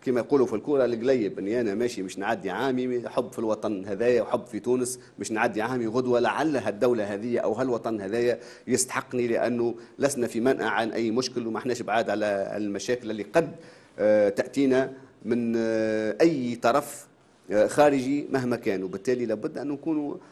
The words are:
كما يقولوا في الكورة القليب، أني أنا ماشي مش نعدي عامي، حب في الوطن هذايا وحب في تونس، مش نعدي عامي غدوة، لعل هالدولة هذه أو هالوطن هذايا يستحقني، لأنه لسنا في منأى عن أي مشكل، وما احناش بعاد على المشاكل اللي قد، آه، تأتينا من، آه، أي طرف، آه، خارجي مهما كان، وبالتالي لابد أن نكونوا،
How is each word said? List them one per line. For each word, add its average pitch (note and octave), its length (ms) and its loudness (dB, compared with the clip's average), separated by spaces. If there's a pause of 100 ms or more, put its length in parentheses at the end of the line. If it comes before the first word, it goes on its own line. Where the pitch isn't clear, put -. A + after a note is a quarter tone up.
كما B2+ 180 2
يقولوا C3+ 260 4
في - 60 -6
الكورة C#3 320 2
القليب، A#2 540 2
أني G#2 220 0
أنا G#2 140 0
ماشي A#2 280 -2
مش F#2+ 160 -8
نعدي G2 320 -2
عامي، B2 580 -2
حب A2+ 240 -4
في - 60 -10
الوطن G#2+ 460 -2
هذايا A2 380 2
وحب G#2+ 240 -2
في G2+ 140 -8
تونس، B2 400 0 (180)
مش G#2 140 -6
نعدي G#2+ 300 0
عامي A#2 240 -2
غدوة، A#2+ 340 2
لعل A#2+ 360 2
هالدولة G#2 580 0
هذه A#2 240 -2
أو G#2 140 0
هالوطن A2+ 480 -2
هذايا A2+ 380 0 (280)
يستحقني، B2 640 -2
لأنه A#2 460 0 (240)
لسنا B2+ 280 0
في A2+ 140 -4
منأى B2 260 2
عن A2 240 0
أي A2+ 200 -2
مشكل، B2 360 -2
وما A2 120 -4
احناش A#2 240 -4
بعاد G#2 280 0
على G#2 460 -2
المشاكل G#2 540 -4
اللي G#2+ 120 -6
قد، - 340 0 (420)
آه، G#2 300 6
تأتينا C3 640 2 (320)
من، A#2 320 0
آه، A2 640 0
أي C3 360 2
طرف، C3 500 0 (440)
آه، G#2 160 6
خارجي C#3+ 640 4
مهما B2 260 0
كان، G2 260 -2
وبالتالي A2+ 440 -2
لابد G#2+ 320 -4
أن C#3+ 100 -6
نكونوا، D3 480 -4 (160)